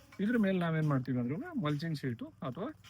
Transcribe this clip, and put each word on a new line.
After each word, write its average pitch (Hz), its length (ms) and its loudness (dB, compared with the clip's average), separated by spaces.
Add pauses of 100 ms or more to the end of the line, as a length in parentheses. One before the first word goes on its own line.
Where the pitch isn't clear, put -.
(200)
ಇದ್ರ 226 180 2
ಮೇಲೆ 190 220 4
ನಾವೇನ್ 160 280 2
ಮಾಡ್ತೀವಿ 131 320 2
ಅಂದ್ರೆ 202 440 -2
ಮಲ್ಚಿಂಗ್ 151 340 0
ಶೀಟು 131 280 -4
ಅಥವಾ 202 480 -6 (160)